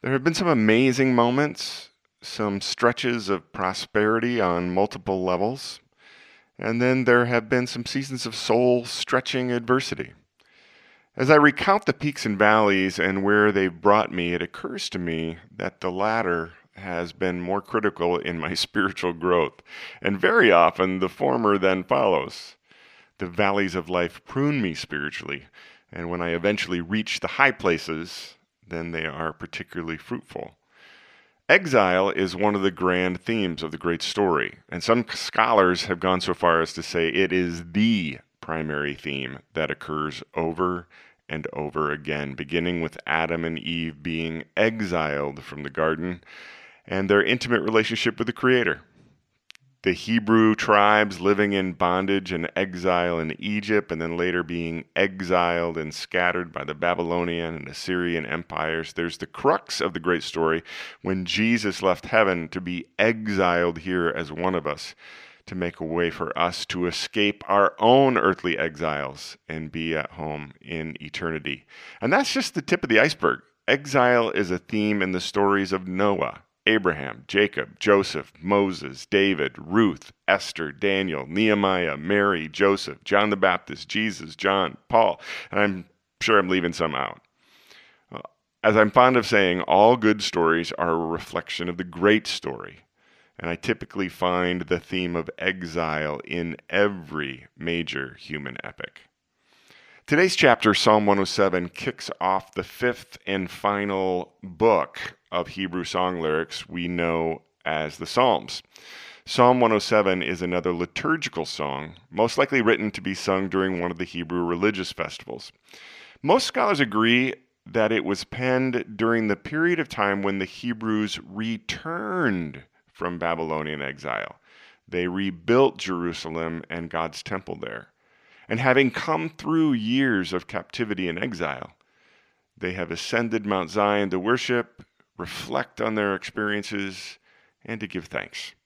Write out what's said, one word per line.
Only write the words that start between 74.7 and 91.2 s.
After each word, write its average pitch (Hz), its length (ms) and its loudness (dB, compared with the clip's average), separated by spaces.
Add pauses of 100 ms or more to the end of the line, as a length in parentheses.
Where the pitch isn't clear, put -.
in 92 100 0
the 90 80 -2
stories 98 500 0
of 92 160 -2
Noah, 95 580 0 (220)
Abraham, 76 600 0
Jacob, 98 520 0
Joseph, 98 520 4 (120)
Moses, 87 640 0
David, 95 500 2
Ruth, 85 560 0 (140)
Esther, 87 440 0
Daniel, 90 560 -2
Nehemiah, 95 720 2
Mary, 92 500 0
Joseph, 98 580 0
John 101 260 2
the 101 80 0
Baptist, 90 500 0
Jesus, 92 480 -6
John, 95 400 0 (100)
Paul, 113 320 4 (320)
and 98 100 0
I'm 95 240 0 (360)
sure 110 180 6
I'm 92 120 2
leaving 87 240 2
some 80 200 -2
out. 58 280 -6 (920)
Uh, - 80 -10 (420)
as 107 140 6
I'm 107 140 6
fond 127 260 6
of 110 100 2
saying, 92 360 4
all 107 340 6
good 107 260 2
stories 85 500 2
are 85 180 -2
a 82 160 0
reflection 85 640 -6